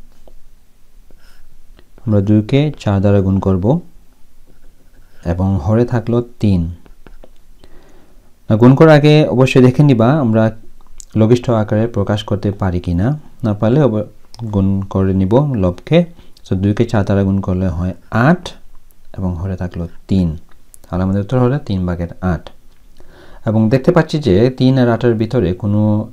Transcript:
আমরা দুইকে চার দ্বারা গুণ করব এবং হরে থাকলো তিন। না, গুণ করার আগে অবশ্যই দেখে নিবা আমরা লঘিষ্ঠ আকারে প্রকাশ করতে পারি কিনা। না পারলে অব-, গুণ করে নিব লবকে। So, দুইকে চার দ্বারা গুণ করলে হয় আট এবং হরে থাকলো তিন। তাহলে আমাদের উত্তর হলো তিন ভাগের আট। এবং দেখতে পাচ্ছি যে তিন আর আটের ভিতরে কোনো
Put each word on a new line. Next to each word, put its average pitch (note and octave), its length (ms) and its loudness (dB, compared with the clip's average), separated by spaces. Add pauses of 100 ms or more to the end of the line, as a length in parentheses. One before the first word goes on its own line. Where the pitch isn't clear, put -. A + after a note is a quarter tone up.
(2000)
আমরা G#2 200 0
দুইকে G#2+ 380 2 (200)
চার G2+ 220 0
দ্বারা G2+ 200 4
গুণ F#2+ 180 0
করব F#2+ 260 0 (1600)
এবং F2 240 -2 (160)
হরে A2+ 200 2
থাকলো A#2 320 -2 (220)
তিন। G2 220 2 (1900)
না, A2 60 2
গুণ A#2+ 200 8
করার D#3+ 240 8
আগে D3+ 140 6 (140)
অবশ্যই B2+ 400 4
দেখে B2+ 160 2
নিবা A#2+ 260 4 (100)
আমরা A2+ 240 2 (720)
লঘিষ্ঠ A2+ 340 2
আকারে A2 360 0 (100)
প্রকাশ G2+ 280 0
করতে G#2 280 -2
পারি F#2 340 -2
কিনা। F2+ 220 0 (360)
না A2 160 0
পারলে A#2 280 2
অব-, G#2+ 200 -2 (460)
গুণ G2 140 2 (240)
করে F#2+ 300 0
নিব F#2+ 120 0 (300)
লবকে। F#2 360 0 (440)
So, - 120 -6
দুইকে G2+ 360 0
চার G#2 160 0
দ্বারা G2 160 2
গুণ G2 140 0 (100)
করলে F#2 200 -2 (100)
হয় F2+ 160 -4 (340)
আট F3 160 2 (720)
এবং F#2 180 -4
হরে F#2 260 -6
থাকলো F2 220 -8 (240)
তিন। F#2+ 200 2 (540)
তাহলে F2+ 220 -6
আমাদের G2 200 -2
উত্তর B2+ 200 -2
হলো B2 140 2 (100)
তিন F#2+ 180 -2
ভাগের F2 260 -6 (220)
আট। D#2+ 100 -6 (1000)
এবং A2 240 0
দেখতে C3 220 2
পাচ্ছি D#3+ 280 2
যে A#2 160 2 (240)
তিন C3 220 4
আর B2 140 2
আটের A#2+ 260 0
ভিতরে G#2+ 320 -2
কোনো G#2 280 -2 (320)